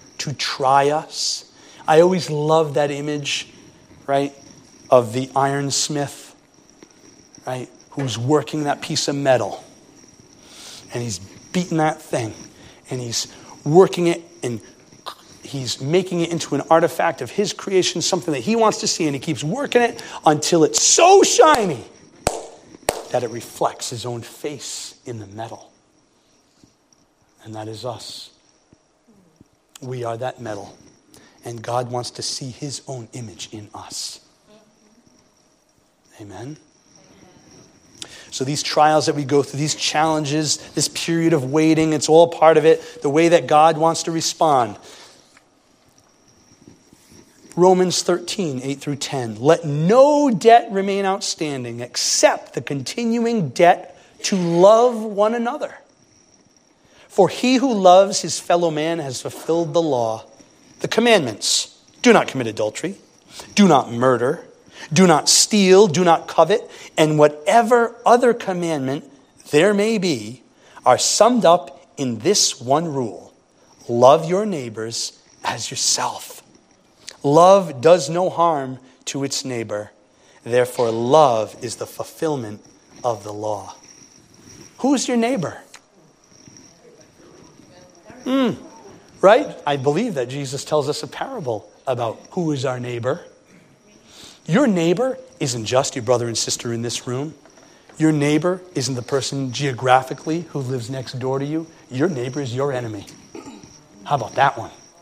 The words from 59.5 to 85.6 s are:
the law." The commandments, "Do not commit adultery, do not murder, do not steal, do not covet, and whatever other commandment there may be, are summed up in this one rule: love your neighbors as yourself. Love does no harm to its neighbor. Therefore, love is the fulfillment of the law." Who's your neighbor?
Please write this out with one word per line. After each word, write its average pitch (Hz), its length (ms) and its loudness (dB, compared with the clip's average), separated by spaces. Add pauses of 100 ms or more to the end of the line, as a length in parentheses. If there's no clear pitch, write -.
the 170 80 2
law." 120 420 -2 (540)
The - 100 -6
commandments, 196 840 0 (280)
"Do 240 100 8
not 165 160 4
commit 127 180 -6
adultery, 110 520 -6 (580)
do 202 100 8
not 131 260 4
murder, 123 540 0 (460)
do 185 140 6
not 151 220 4
steal, 196 600 6
do 165 160 0
not 165 240 2
covet, 175 420 2 (260)
and 156 220 2
whatever 226 800 4 (100)
other 240 260 4
commandment 165 720 -4 (460)
there 180 240 4
may 214 240 0
be, 127 440 -6 (440)
are 123 120 6
summed 226 460 2
up 175 400 2 (120)
in 120 240 -6
this 185 400 0
one 139 260 -2
rule: 123 480 -8 (540)
love 127 360 6
your 185 220 -2
neighbors 117 680 -8 (300)
as 120 260 -8
yourself. - 720 -6 (800)
Love 165 600 4
does 170 260 4
no 175 220 -2
harm 139 480 -2 (260)
to 139 200 -8
its - 200 -8
neighbor. 107 460 -8 (520)
Therefore, 123 480 0
love 117 720 2
is 117 160 -10
the 113 100 -12
fulfillment 117 800 -8 (400)
of 110 200 -4
the 107 80 -12
law." 104 420 -8 (1040)
Who's 262 280 0
your 247 120 -2
neighbor? 226 400 -2 (2750)